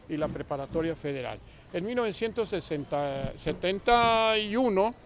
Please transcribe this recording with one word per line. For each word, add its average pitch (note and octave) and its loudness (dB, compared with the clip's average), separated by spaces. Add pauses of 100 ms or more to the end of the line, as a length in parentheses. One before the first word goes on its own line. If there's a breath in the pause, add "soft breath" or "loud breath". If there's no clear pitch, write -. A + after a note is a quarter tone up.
y D#3+ -4
la D3+ 0
Preparatoria C#3+ -4
Federal. B2+ -6 (360 loud breath)
En F3+ -2
mil A#3+ -4
novecientos A3+ -2
setenta, C#3+ -2
setenta A3 2
y G#3+ -2
uno A3+ 2 (100)